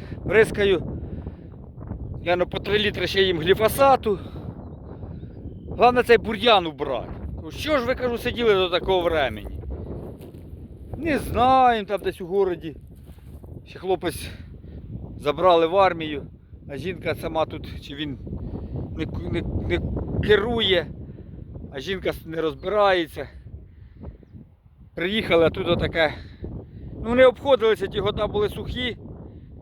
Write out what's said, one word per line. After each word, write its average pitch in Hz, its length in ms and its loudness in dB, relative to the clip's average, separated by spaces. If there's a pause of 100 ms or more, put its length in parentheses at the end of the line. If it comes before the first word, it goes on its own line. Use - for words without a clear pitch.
(240)
Бризкаю, 202 720 4 (1200)
наверно, 175 280 0
по 196 120 -6
три 202 200 0
літри 196 280 0
ще 190 160 2
їм 185 160 4
гліфосату. 214 800 4 (1500)
Головне, 247 340 4
цей 240 160 6
бур'ян 202 480 4
убрати. 135 420 -4 (340)
Ну, 160 80 -10
що 294 280 0
ж 233 80 0
ви, 254 80 0
кажу, 240 240 -2
сиділи 233 360 2
до 185 140 4
такого 180 320 2
времени? 131 500 0 (1500)
Не 285 220 0
знаю, 233 680 4
там 190 160 -2
десь 190 200 -4
у 185 60 -8
городі. 170 500 0 (920)
Ще - 120 -14
хлопець 185 520 -2 (880)
забрали 165 460 6
в 165 100 2
армію, 165 500 2 (420)
а 143 80 -10
жінка 160 380 -4
сама 160 320 -2
тут, - 400 -10
чи 143 80 -12
він... 143 240 -6 (840)
Не 156 60 -4
к-, - 240 -6
не, 170 120 -2
не - 360 -2 (500)
керує, 208 580 2 (840)
а 139 80 -10
жінка 180 300 -4
с-, 151 180 -8
не 160 120 -6
розбирається. 170 880 2 (1700)
Приїхали, 170 500 2
а - 60 6
тут 185 180 -4
отаке. 165 460 2 (880)
Ну, 226 100 0
не 254 120 10
обходилися, 220 600 4
ті 196 140 -4
года 208 260 0
були 208 220 0
сухі, 220 500 -6 (640)